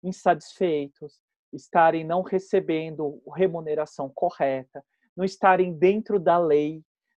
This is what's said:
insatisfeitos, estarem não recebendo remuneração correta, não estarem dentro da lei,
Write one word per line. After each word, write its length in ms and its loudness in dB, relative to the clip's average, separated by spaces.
insatisfeitos, 1200 -4
estarem 540 2
não 160 -2
recebendo 1000 -4
remuneração 800 -4
correta, 640 -4
não 120 -4
estarem 480 2
dentro 440 2
da 200 2
lei, 440 0